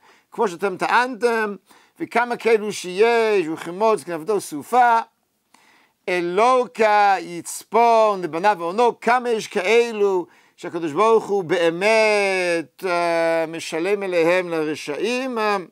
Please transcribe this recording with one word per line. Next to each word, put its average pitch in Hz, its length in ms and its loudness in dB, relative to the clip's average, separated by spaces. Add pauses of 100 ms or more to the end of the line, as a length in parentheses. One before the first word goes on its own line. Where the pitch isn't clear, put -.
(320)
כמו 220 160 -2
שאתם 180 300 -4
טענתם, 220 800 0 (440)
וכמה 240 380 -2
כאלו 214 360 0
שיש, 208 760 0
"וכמוץ 175 560 -2
כנפתו 170 380 -4
סופה", 226 580 0 (1080)
"אלוקה 208 1120 2
יצפון 208 1040 0
לבניו 175 380 0
ועונו", 202 400 0
כמה 240 300 0
יש 214 180 -2
כאלו 202 760 0 (320)
שהקדוש 165 340 -8
ברוך 214 340 2
הוא 196 180 -2
באמת, 185 1400 0
אה, 165 640 0
משלם 170 560 -4
אליהם 180 460 0
לרשעים, 165 880 -4
אה, 214 200 0 (140)